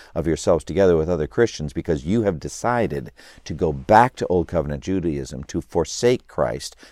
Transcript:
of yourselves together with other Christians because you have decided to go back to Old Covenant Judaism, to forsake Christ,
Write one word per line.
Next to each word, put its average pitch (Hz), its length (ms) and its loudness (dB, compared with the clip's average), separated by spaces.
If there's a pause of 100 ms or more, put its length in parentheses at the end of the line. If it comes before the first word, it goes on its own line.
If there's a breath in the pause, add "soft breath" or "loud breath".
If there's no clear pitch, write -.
(140 loud breath)
of 82 120 -4
yourselves 82 380 2
together 87 320 4
with 78 140 0
other 78 160 -2
Christians 76 480 -2
because 76 320 -4
you 110 160 0
have 95 180 0
decided 92 720 -4 (320 loud breath)
to - 80 -12
go 82 180 -2
back 107 460 4
to - 120 -6
Old 87 200 2
Covenant 71 340 -4
Judaism, 76 600 -4
to 85 160 -6
forsake - 640 -2
Christ, - 480 -4 (180 loud breath)